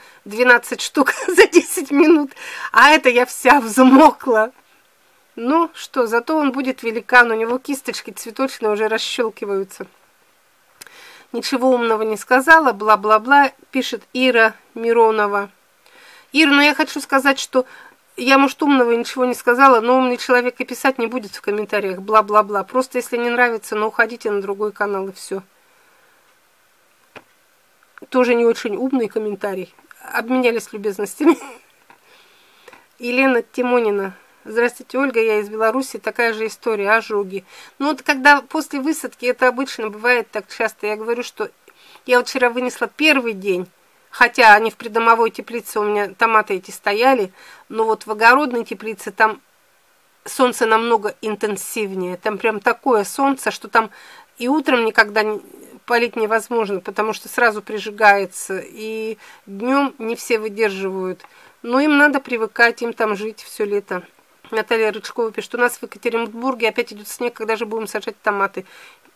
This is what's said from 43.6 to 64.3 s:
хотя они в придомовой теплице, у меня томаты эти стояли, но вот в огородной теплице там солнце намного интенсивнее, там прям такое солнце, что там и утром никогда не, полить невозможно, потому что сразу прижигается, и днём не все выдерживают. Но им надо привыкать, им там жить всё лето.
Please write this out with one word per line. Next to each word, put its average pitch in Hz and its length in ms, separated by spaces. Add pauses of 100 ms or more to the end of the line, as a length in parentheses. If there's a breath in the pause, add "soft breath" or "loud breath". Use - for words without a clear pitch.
хотя 233 440
они 214 160
в - 60
придомовой 226 540
теплице, 226 500
у - 20
меня 208 320
томаты 214 400
эти 190 160
стояли, 214 600 (380 loud breath)
но 220 160
вот 220 220
в 214 40
огородной 233 540
теплице 220 460
там 214 320 (800)
солнце 247 400
намного 220 560
интенсивнее, 196 960
там 208 220
прям 214 220
такое 226 440
солнце, 277 460
что - 180
там 220 220 (480 loud breath)
и 240 100
утром 269 380
никогда 214 380
не, 214 180 (420)
полить 240 320
невозможно, 214 640
потому 208 320
что - 160
сразу 214 320
прижигается, 202 1040
и 220 540 (260 loud breath)
днём 254 540
не 226 180
все 233 220
выдерживают. 190 840 (400 soft breath)
Но 240 200
им 294 180
надо 285 200
привыкать, 233 640
им 233 140
там 214 200
жить 208 280
всё - 240
лето. 202 380 (460)